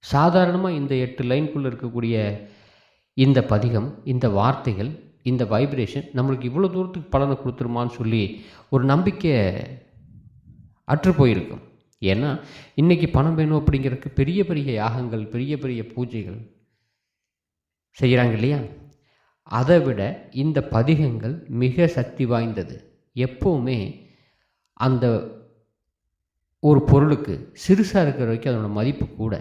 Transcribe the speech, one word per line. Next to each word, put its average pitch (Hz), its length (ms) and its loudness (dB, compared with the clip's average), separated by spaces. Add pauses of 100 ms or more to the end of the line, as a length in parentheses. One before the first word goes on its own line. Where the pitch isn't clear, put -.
சாதாரணமா 175 640 2
இந்த 139 260 -2
எட்டு 127 280 -4
லைனுக்குள்ள 139 460 -2
இருக்கக்கூடிய 117 460 -4 (1000)
இந்த 131 280 6
பதிகம், 110 440 0 (160)
இந்த 127 240 0
வார்த்தைகள், 104 640 0 (320)
இந்த 123 220 0
வைப்ரேஷன் 127 680 -2
நம்மளுக்கு 127 380 -2
இவ்வளோ 180 200 0
தூரத்துக்கு 180 440 -8
பலனை 139 220 2
கொடுத்துருமான்னு 120 640 -4
சொல்லி 110 240 0 (480)
ஒரு 127 140 2
நம்பிக்கை 160 500 2 (1500)
அற்று 165 300 2
போயிருக்கும். 120 480 2 (400)
ஏன்னா 104 280 0 (440)
இன்னைக்கு 170 360 4
பணம் 165 280 2
வேணும் 156 220 2
அப்படிங்கிறதுக்கு 135 540 0
பெரிய 160 300 0
பெரிய 147 280 -4
யாகங்கள், 113 540 -4
பெரிய 127 320 -6
பெரிய 127 240 -6
பூஜைகள் 113 580 -8 (1600)
செய்கிறாங்க 123 360 4
இல்லையா? 131 240 0 (880)
அதை 131 320 4
விட 127 200 -2 (320)
இந்த 143 320 -2
பதிகங்கள் 123 680 0 (160)
மிக 127 380 2
சக்தி 131 380 -2
வாய்ந்தது. 113 520 -2 (400)
எப்பவுமே 127 640 0 (1000)
அந்த 127 260 2 (1600)
ஒரு 147 200 6
பொருளுக்கு 143 520 4 (200)
சிறுசா 196 460 2
இருக்கிற 131 260 0
வரைக்கும் 113 260 -2
அதனோட 107 180 -2
மதிப்பு 113 380 -2
கூட 110 320 -6